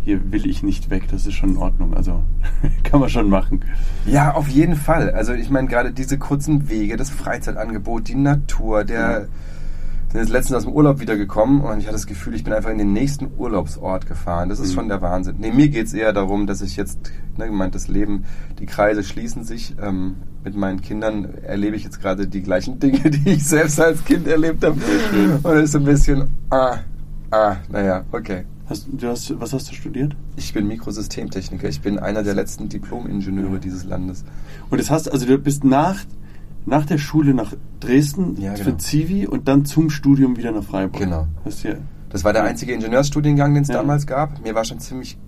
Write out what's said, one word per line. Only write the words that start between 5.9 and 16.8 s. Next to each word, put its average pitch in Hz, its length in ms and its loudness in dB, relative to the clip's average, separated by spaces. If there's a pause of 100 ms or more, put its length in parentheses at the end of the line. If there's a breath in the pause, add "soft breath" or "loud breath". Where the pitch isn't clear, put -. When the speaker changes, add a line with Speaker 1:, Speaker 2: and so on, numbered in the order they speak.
Speaker 2:
diese 139 260 -2
kurzen 143 520 0
Wege, 107 280 0
das - 140 -2
Freizeitangebot, 113 960 -4
die - 80 -2
Natur, 135 680 2
der 113 160 -2 (120)
Speaker 1:
Ja. 113 80 0 (920 loud breath)
Speaker 2:
bin 117 100 2
jetzt 117 100 2
letztens 123 260 2
aus 113 60 0
dem 123 100 -4
Urlaub 143 260 4
wiedergekommen 107 640 2
und 110 160 0
ich 107 80 0
hatte - 80 -4
das 107 140 -4
Gefühl, 107 260 -8
ich 107 100 -4
bin - 80 -2
einfach 107 200 0
in 107 80 -2
den 101 140 4
nächsten 139 340 0 (100)
Urlaubsort 95 680 -2
gefahren. 85 420 -2
Das 104 100 -2
ist 95 120 0
Speaker 1:
Mhm. - 40 0
Speaker 2:
schon - 140 -2
der 95 140 -2
Wahnsinn. 90 360 0
Nee, - 120 -2
mir 147 180 6
geht's 117 240 -2
eher 107 200 2
darum, 101 340 0
dass 101 160 -2
ich 95 140 -4
jetzt, - 340 -4 (260 loud breath)